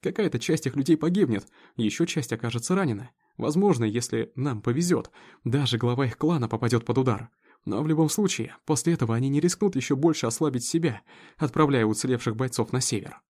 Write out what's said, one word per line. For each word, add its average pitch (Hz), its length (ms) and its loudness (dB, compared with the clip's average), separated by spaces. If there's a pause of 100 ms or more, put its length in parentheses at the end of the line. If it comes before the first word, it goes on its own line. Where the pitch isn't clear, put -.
Какая-то 156 380 -2
часть - 280 -2
их 127 100 -4
людей 143 180 4
погибнет, 156 500 0 (300)
ещё 117 300 0
часть 160 260 -4
окажется 120 440 -2
ранена. 123 360 -2 (240)
Возможно, 151 480 2
если 113 520 -2
нам 127 260 -4
повезёт, 139 500 0 (320)
даже 123 340 0
глава 123 280 0
их 117 120 -4
клана 151 300 2
попадёт 117 380 0
под 117 140 0
удар. 117 300 0 (360)
Но 104 180 -2
в 151 40 -2
любом 156 220 2
случае, - 460 -2 (100)
после 160 280 0
этого 117 220 0
они 131 140 0
не 143 120 2
рискнут 180 340 2
ещё 135 220 0
больше 156 300 2
ослабить 127 360 -2
себя, 165 380 -2 (360)
отправляя 139 480 2
уцелевших 117 500 0
бойцов 123 360 -2
на 127 80 0
север. - 500 -6